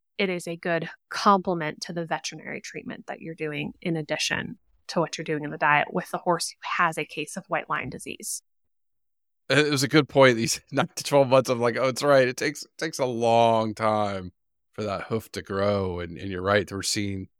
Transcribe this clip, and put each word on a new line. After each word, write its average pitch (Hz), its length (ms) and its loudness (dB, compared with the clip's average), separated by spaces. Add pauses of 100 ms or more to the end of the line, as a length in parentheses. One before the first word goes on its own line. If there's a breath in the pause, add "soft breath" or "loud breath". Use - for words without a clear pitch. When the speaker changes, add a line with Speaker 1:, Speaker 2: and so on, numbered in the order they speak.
(180)
Speaker 1:
it 196 120 0
is 175 180 -6
a 170 80 -6
good 165 320 -2 (220)
complement 180 720 2
to - 100 -12
the 170 140 -6
veterinary 156 540 -8
treatment - 480 -14
that - 120 -10
you're 165 140 -12
doing 151 380 -6 (100)
in 165 140 -2
addition - 640 -4 (300)
to - 120 -2
what 151 160 -4
you're 165 80 -10
doing 151 200 -4
in 147 60 -6
the 156 80 -10
diet 147 340 4
with - 180 -4
the 175 80 -6
horse 170 320 0
who - 120 -20
has 165 360 -2
a 156 60 -4
case - 320 -10
of 180 120 -12
white 165 220 -4
Lyme 151 200 -4
disease. - 520 -10 (1040)
Speaker 2:
It 147 220 4
was 139 120 0
a 139 60 0
good 147 200 4
point. 131 280 8
These 117 300 -2
<laughs> - 60 -16
nine 135 220 0
to - 100 -8
twelve 139 240 4
months, 131 220 4
I'm 120 100 0
like, 117 160 2
"Oh, 123 120 0
it's 123 160 -4
right. 139 240 6
It 123 80 -4
takes, 147 260 -4
it - 160 -20
takes 160 220 -6
a 135 60 0
long 113 680 4
time 104 580 -2 (400)
for 107 100 -8
that 98 220 -4
hoof 113 280 -6
to 98 100 -8
grow." 98 580 -2
And, 85 180 -10
and 98 120 -10
you're 90 120 -6
right. 101 280 2
We're 98 120 -6
seeing 98 460 -4 (120)